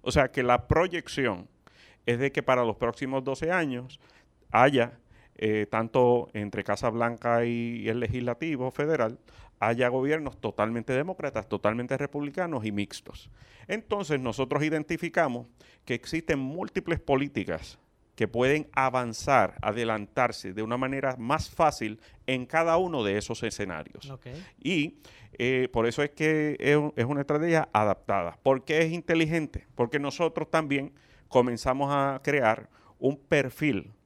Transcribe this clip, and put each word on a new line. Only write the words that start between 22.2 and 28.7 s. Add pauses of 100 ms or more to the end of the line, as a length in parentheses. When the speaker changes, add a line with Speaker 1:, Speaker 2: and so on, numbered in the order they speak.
Speaker 1:
en
cada
uno
de
esos
escenarios.
Speaker 2:
Ok. (320)
Speaker 1:
Y, (420)
eh,
por
eso
es
que
es
un,
es
una
estrategia
adaptada.
¿Por
qué